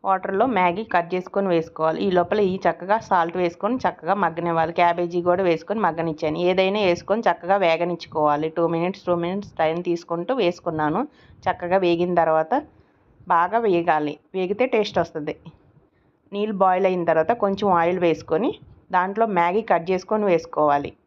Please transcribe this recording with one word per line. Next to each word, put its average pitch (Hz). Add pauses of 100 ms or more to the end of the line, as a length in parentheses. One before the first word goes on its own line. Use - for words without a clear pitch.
వాటర్లో 196 (100)
మ్యాగీ 180
కట్ 170
చేసుకొని 190
వేసుకోవాలి. 160
ఈ 190
లోపల 175 (120)
ఈ - (100)
చక్కగా 180 (120)
సాల్ట్ 170
వేసుకొని 190
చక్కగా 175
మగ్గనివ్వాలి. 165
క్యాబేజీ 175
కూడా 180
వేసుకొని 170
మగ్గనిచ్చాను. 160 (100)
ఏదైనా 190
వేసుకొని 190
చక్కగా 190
వేగనిచ్చుకోవాలి. 160
టూ 170
మినిట్స్, 175
టూ 180 (100)
మినిట్స్ 196
టైమ్ 165
తీసుకుంటూ 170
వేసుకున్నాను. 175 (440)
చక్కగా 175
వేగిన 175
తర్వాత 160 (680)
బాగా 180 (100)
వేగాలి. 165 (160)
వేగితే 190
టేస్ట్ 208
వస్తుంది. 151 (960)
నీళ్ళు 208
బాయిల్ 185
అయిన 180
తర్వాత 160 (120)
కొంచెం 196 (100)
ఆయిల్ 175
వేసుకొని 160 (460)
దాంట్లో 202 (120)
మ్యాగీ 185
కట్ 170
చేసుకొని 208
వేసుకోవాలి. 151 (140)